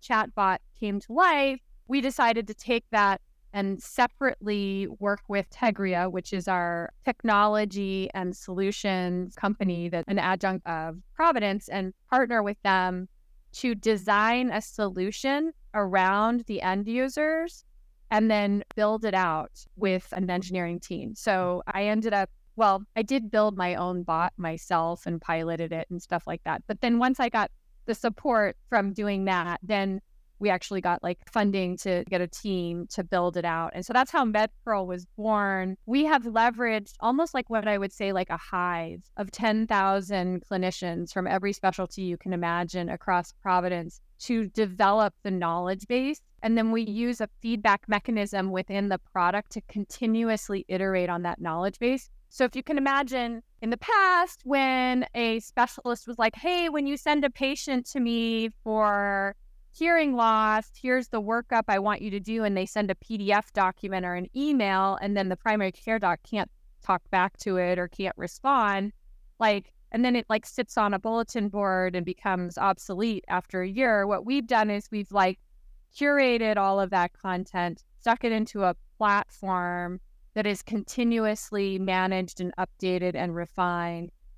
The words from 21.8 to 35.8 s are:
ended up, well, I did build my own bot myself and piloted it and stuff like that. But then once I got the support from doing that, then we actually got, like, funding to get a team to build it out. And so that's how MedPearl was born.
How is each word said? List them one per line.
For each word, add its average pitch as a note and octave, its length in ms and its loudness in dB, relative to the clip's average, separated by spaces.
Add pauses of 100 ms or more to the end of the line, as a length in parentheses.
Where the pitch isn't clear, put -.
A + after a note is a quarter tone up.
ended A3 280 0
up, G3 160 0 (280)
well, G3+ 260 4 (140)
I A3+ 60 2
did A3+ 280 -2
build G#3+ 240 4
my F3+ 200 0
own F3+ 280 -2
bot E3+ 320 0
myself E3 680 -2
and E3+ 160 -4
piloted E3 500 -2
it E3 180 -6
and F3 120 -8
stuff - 260 -4
like E3 160 -8
that. D#3 240 -4
But G3+ 140 -8
then A#3 180 2
once B3+ 220 2
I A#3+ 80 2
got A3 220 0 (340)
the A3+ 100 -2
support A3+ 640 0 (100)
from G3+ 240 0
doing G3 340 -2
that, F3 380 -2
then G3 380 -2 (380)
we G#3 100 0
actually F#3 320 -2
got, F3+ 200 0
like, F3+ 180 -4 (120)
funding G3 460 0
to F3+ 320 -2
get F3+ 100 0
a F3+ 80 -2
team F3 600 -6
to - 180 -6
build F3+ 320 0
it E3+ 80 -2
out. E3 280 -4
And F3+ 120 -10
so - 80 -8
that's B3+ 180 2
how C#4+ 140 2
MedPearl G#3+ 600 0
was F3+ 200 -8 (100)
born. G3 720 0